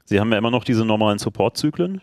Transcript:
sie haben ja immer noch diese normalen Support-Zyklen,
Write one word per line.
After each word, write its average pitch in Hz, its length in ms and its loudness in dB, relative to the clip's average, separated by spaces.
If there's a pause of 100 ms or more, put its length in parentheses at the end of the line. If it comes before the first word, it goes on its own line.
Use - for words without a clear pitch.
sie 98 160 -2
haben 110 140 0
ja 107 40 -4
immer 113 140 0
noch 123 140 0
diese 113 180 2
normalen 107 360 2
Support-Zyklen, 151 840 -2